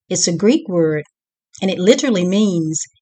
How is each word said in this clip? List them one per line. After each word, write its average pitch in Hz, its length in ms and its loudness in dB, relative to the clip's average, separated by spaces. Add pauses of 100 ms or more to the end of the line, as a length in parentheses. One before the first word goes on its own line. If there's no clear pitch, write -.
It's - 180 -2
a 170 80 -2
Greek 220 340 2
word, 160 340 0 (580)
and 190 100 -2
it 175 80 -4
literally 208 480 2
means 180 540 0 (220)